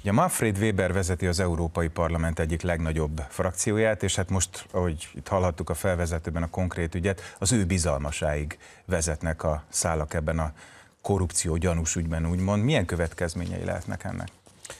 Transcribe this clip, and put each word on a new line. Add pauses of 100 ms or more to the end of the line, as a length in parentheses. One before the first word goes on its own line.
Ugye
Manfred
Weber
vezeti
az
Európai
Parlament
egyik
legnagyobb
frakcióját,
és
hát
most,
ahogy
itt
hallhattuk
a
felvezetőben
a
konkrét
ügyet, (180)
az
ő
bizalmasáig (280)
vezetnek
a
szálak
ebben
a (500)
korrupció
gyanús
ügyben,
úgymond.
Milyen
következményei
lehetnek
ennek? (520)